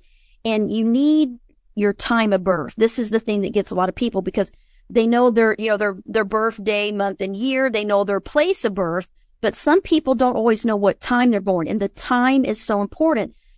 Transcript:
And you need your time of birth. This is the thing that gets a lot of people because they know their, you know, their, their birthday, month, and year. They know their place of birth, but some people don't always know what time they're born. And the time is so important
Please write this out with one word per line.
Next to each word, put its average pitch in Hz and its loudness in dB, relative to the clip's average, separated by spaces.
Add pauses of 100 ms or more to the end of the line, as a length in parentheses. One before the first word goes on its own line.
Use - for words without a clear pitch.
(440)
And 214 -2
you 220 -2
need 269 2 (340)
your 202 0
time 226 0
of 185 2
birth. 170 -2
This 226 2
is 220 -4
the 220 0
thing 208 -2
that 196 -4
gets 202 -2
a 180 -6
lot 185 0
of 180 -10
people 220 -2
because 185 -4 (400)
they 226 2
know 240 4
their, 220 2
you 220 -4
know, 208 2
their, 202 -2
their 220 0
birthday, 214 -2
month, 196 -4
and 196 -6
year. 262 -2
They 214 -2
know 202 2
their 196 -2
place 320 0
of 208 -2
birth, 175 -4 (340)
but 220 -2
some 339 2
people 311 0
don't 247 2
always 226 0
know 220 0
what 196 0
time 247 2
they're 202 0
born. 185 0
And 208 -4
the 202 -2
time 254 0
is 214 -4
so 202 -2
important 262 0 (240)